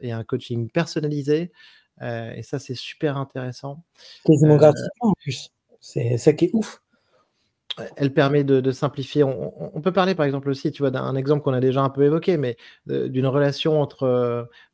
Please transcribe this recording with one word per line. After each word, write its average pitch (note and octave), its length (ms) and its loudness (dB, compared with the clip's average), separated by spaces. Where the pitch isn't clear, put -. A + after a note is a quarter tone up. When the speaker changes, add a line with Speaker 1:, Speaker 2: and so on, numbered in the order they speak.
Speaker 1:
et B2 120 -8
un A2+ 120 -8
coaching A#2 460 -6
personnalisé. D3+ 800 -2
Euh, A#2 340 -8
et A#2+ 80 -12
ça, C#3+ 160 -8
c'est B2+ 180 -10
super - 420 -6
intéressant. C3+ 640 -10
Speaker 2:
Quasiment D3+ 300 8
Speaker 1:
Euh, D3 40 6
Speaker 2:
gratuitement, D3+ 520 4
en - 100 2
plus. - 300 -8
C'est B2 360 -4
ça D3+ 160 6
qui E3 140 2
est - 80 -2
ouf. - 260 -4
Speaker 1:
Elle C#3 160 -2
permet C#3+ 300 2
de, C3+ 180 4
de C3 120 0
simplifier. C#3 500 -2
On, C3+ 300 -2
on, - 120 -12
on D#3+ 60 -8
peut F3+ 120 -2
parler, F#3 220 0
par D#3 120 0
exemple, C#3 240 -4
aussi, C#3 220 -4
tu - 100 -6
vois, C3+ 80 2
d'un C3 240 -4
exemple C#3+ 280 0
qu'on C3+ 100 0
a B2+ 80 0
déjà C3 220 2
un C3+ 80 2
peu C3+ 140 0
évoqué, E3 320 2
mais, B2+ 200 -4
euh, C3 180 -2
d'une C3 180 0
relation C#3+ 540 2
entre, C#3+ 240 -4
euh, A#2+ 400 0